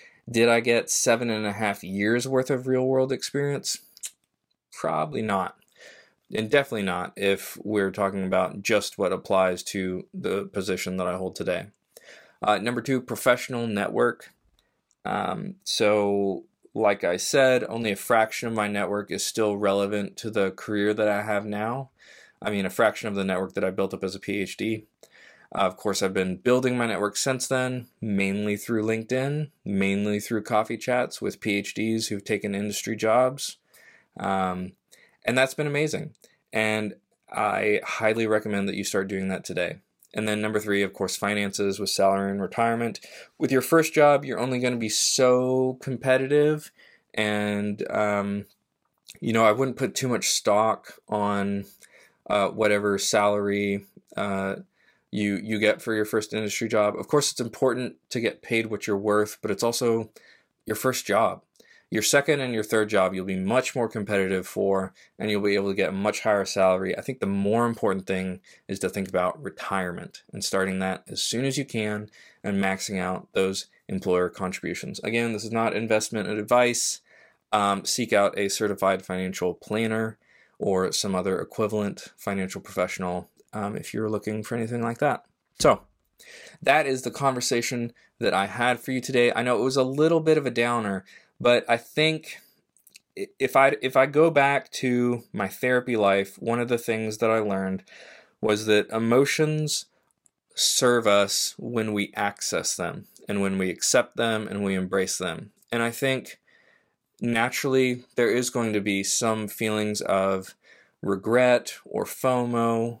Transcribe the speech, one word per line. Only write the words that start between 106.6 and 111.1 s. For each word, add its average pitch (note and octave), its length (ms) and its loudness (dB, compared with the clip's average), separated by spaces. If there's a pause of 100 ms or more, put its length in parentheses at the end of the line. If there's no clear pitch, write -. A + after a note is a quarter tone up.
naturally B2 800 0 (120)
there A#2+ 140 4
is B2 200 2
going A2+ 240 -2
to G#2 80 2
be G2 220 0
some A2 440 -2
feelings G#2+ 540 -2
of F#2+ 540 0 (460)
regret A#2 720 2 (100)